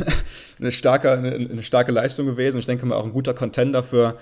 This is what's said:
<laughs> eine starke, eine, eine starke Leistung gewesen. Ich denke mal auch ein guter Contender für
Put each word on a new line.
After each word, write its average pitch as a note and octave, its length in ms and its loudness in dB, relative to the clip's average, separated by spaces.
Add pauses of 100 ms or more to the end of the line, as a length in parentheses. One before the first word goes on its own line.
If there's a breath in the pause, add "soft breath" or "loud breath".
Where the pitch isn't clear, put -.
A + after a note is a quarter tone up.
(160)
<laughs> - 420 -6
eine B2 140 -4
starke, C3+ 400 2
eine, B2+ 220 0
eine A#2+ 280 -6
starke B2 300 2
Leistung C3 340 0
gewesen. B2+ 320 0
Ich A#2 80 -6
denke B2+ 200 -2
mal A2+ 100 0
auch G#2+ 80 -2
ein A2+ 80 -6
guter C3 220 -2
Contender B2+ 500 0
für A#2 380 2